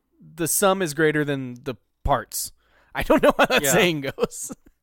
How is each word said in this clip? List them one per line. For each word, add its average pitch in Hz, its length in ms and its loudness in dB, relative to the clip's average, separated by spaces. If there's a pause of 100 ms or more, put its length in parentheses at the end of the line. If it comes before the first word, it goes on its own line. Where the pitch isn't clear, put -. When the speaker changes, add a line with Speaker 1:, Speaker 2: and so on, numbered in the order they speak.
(340)
Speaker 1:
the 165 120 -4
sum 190 360 2
is 156 100 -4
greater 151 320 2
than 135 300 -6 (100)
the 110 120 -8 (280)
parts. - 480 -4 (420)
I 135 100 -4
don't 294 180 4
know 277 160 4
how 285 80 4
that 240 160 0
Speaker 2:
Yeah. - 100 0
Speaker 1:
saying 170 300 2
goes. - 540 -8
<laughs> - 60 -20 (200)